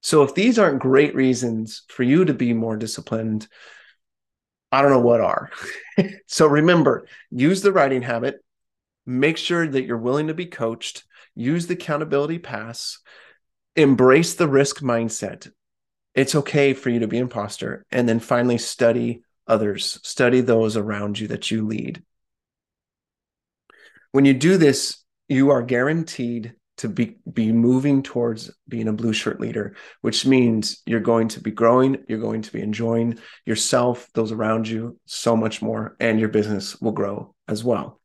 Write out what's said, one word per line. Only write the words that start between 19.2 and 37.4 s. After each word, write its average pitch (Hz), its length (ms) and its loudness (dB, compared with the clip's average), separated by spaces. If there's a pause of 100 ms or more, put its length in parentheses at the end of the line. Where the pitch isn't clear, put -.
others, 107 560 -2
study 123 400 2
those 113 340 2
around 104 420 -4
you 107 100 -6
that - 220 -8
you 110 160 -2
lead. 110 360 -8 (2000)
When 139 140 6
you 135 80 8
do 165 240 4
this, - 440 2 (240)
you 139 260 4
are 127 100 2
guaranteed 120 920 -2 (240)
to 120 100 -6
be, 107 280 -4 (160)
be 110 180 0
moving 131 520 2
towards 117 480 -4 (180)
being 113 200 -6
a 110 40 -2
blue 110 220 -2
shirt - 260 -4
leader, 113 340 -6 (280)
which 117 240 -2
means 120 580 2
you're 113 160 -2
going 113 280 0
to - 120 -10
be 107 100 -6
growing, 127 580 2
you're 110 100 -6
going 110 240 -6
to - 100 -16
be 113 80 -8
enjoying 117 580 -2 (280)
yourself, 123 680 -2
those 113 200 -2
around 110 360 -2
you, 113 380 -8
so - 280 -2
much 110 280 -2
more, 110 360 -6
and 110 220 0
your 110 80 0
business 104 520 -2
will 113 120 -4
grow 101 420 -8 (140)